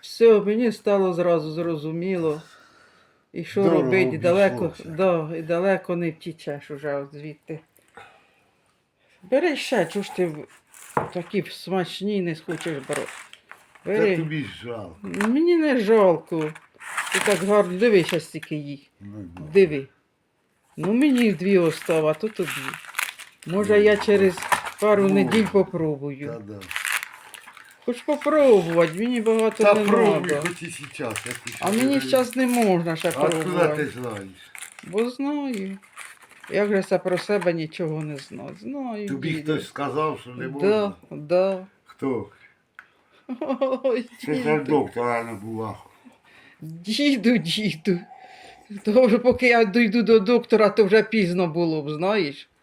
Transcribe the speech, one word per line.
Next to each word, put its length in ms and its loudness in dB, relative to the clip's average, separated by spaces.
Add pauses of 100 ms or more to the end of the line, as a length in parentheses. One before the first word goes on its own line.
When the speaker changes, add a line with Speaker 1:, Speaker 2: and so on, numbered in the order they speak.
Speaker 1:
Все, 380 6
мені 320 0
стало 420 0
зразу 380 0
зрозуміло. 880 -4 (920)
І 100 -8
що 200 -2
Speaker 2:
Дорого 200 4
Speaker 1:
робити, 340 2
далеко, 480 2
Speaker 2:
обійшлося. 320 -8
Speaker 1:
да, 400 0
і 40 -8
далеко 540 -2
не 160 -2
втічеш 600 -12
уже 240 -6
от 180 -8
звідти. 460 -14 (1600)
Бери 320 0
ще, 300 0
чого 180 -6
ж 120 -12
ти 120 0
в-, 200 -10 (680)
такі 380 -4
смачні 680 -4
не 140 -4
хочеш 420 -8 (100)
брати? 140 -4 (840)
Speaker 2:
Це 120 -4
Speaker 1:
Бери. 200 2
Speaker 2:
тобі 260 -4
ж 60 -8 (160)
жалко. 380 -10
Speaker 1:
Мені 540 2
не 220 2
жалко. 720 2 (640)
Ти 120 -2
так 180 2
гарно, 360 2
диви, 240 6
щас 220 -2
стільки 300 -12
їх. 240 -10 (200)
Speaker 2:
Ну, 100 -16 (300)
ну. 140 -12
Speaker 1:
Диви. 340 4 (880)
Ну, 160 -2
мені 400 4
дві 240 2
остав, 500 2
а 60 2
то 160 -6
тобі. 200 -6 (1000)
Може, 300 2
Speaker 2:
Ну, 60 6
Speaker 1:
я 120 6
Speaker 2:
ну. 100 -4
Speaker 1:
через 300 4 (460)
пару 260 4
Speaker 2:
Ну, 60 4
Speaker 1:
неділь 300 4
Speaker 2:
ну. 80 -2
Speaker 1:
попробую. 760 -2
Speaker 2:
Та 120 -10 (140)
да. 60 -14 (1300)
Speaker 1:
Хоч 160 -6
попробувати, 1000 4
мені 220 -2
багато 420 2
Speaker 2:
Та 100 8
Speaker 1:
не 120 2
Speaker 2:
пробуй, 260 4 (220)
Speaker 1:
надо. 140 -2
Speaker 2:
хоч 140 -10
і 100 -12
сейчас, 540 -10
як 100 -10
ти 240 -14
Speaker 1:
А 120 -4
Speaker 2:
ще 120 0
Speaker 1:
мені 120 2
Speaker 2:
не 60 0
Speaker 1:
щас 340 0
не 120 0
можна 480 2
ще 120 -2
Speaker 2:
А 40 0 (120)
откуда 200 0
Speaker 1:
пробувати. 420 0
Speaker 2:
ти 60 -8
знаєш? 360 -10 (600)
Speaker 1:
Бо 220 -2
знаю. 680 -6 (720)
Як 200 0
же 140 2
це 160 0
про 180 -2
себе 360 0
нічого 500 -6
не 140 -10
знаю? 440 -14
Знаю, 460 -10
Speaker 2:
Тобі 260 -6
Speaker 1:
діду. 200 -4
Speaker 2:
хтось 140 -6
сказав, 520 -4
що 100 -18
не 180 -12
Speaker 1:
Да, 120 -10
Speaker 2:
можна? 360 0 (160)
Speaker 1:
да. 560 -2 (180)
Speaker 2:
Хто? 440 -6 (1500)
Speaker 1:
Ой, 260 -2 (160)
Speaker 2:
Це 80 -2
ж 100 -2
Speaker 1:
діду. 200 0
Speaker 2:
доктора 600 0
не 100 -10
була. 440 -10 (840)
Speaker 1:
Діду, 760 0
діду. 640 -2 (840)
То 200 6
вже 120 6
поки 300 4
я 180 6
дійду 380 2
до 160 6
доктора, 500 4
то 160 4
вже 180 4
пізно 440 0
було 340 0
б, 80 -8
знаєш. 600 -2 (140)